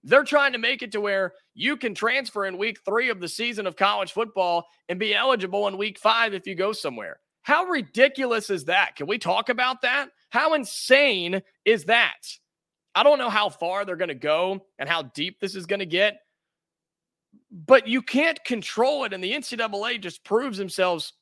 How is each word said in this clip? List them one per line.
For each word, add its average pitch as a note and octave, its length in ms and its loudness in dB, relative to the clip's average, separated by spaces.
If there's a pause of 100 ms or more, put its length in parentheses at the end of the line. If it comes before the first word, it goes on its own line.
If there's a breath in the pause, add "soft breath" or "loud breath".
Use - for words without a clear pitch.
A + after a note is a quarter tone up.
They're C4 180 6
trying C#4 300 2
to B3 60 -6
make A#3+ 240 -2
it G#3 100 -10
to G#3+ 80 -4
where G3 320 -2 (220 soft breath)
you B3+ 220 -2
can A3 180 -6
transfer A3+ 500 -2
in F#3 140 -6
week G#3+ 260 -4
three A#3 240 0
of G3+ 120 -4
the E3+ 80 -8
season G#3+ 380 -4
of E3+ 80 -4
college G3+ 380 0
football F#3 540 -2 (220 soft breath)
and F3+ 100 -4
be G#3 160 0
eligible G3+ 520 0
in F#3+ 120 -4
week G3+ 200 -4
five A3+ 360 2
if F#3 120 -10
you F#3+ 80 -8
go F#3+ 180 -2
somewhere. A2+ 480 -8 (220)
How D#4+ 220 2
ridiculous C4 840 0
is D#3+ 160 -4
that? F#3 300 2
Can C#3+ 100 -6
we G#3+ 120 -4
talk F#3+ 300 -2
about B3 340 -2
that? C4+ 280 -2 (180)
How D#4 260 2
insane G#3 880 2 (220)
is G3+ 200 4
that? A3 360 2 (760)
I G3+ 80 4
don't C#4+ 160 8
know B3 120 -2
how G#3 180 0
far F#3 360 -4
they're F#3 120 -6
gonna E3 180 -4
go E3+ 520 -2 (120)
and C#3 100 -6
how E3 140 0
deep C#3+ 380 -10
this G3 160 -8
is F3 100 -12
gonna G3 200 -2
get, G3+ 320 0 (1300)
but A3 380 4
you B3 140 -2
can't D4+ 420 0
control B3+ 600 0
it. G3 100 -6
And F#3 100 -8
the G3+ 80 -2
N D4 100 -4
C - 140 -10
double G#3+ 300 -4
A A#3+ 100 -4
just F#3 260 -12
proves A3+ 360 -2
themselves F3+ 640 -2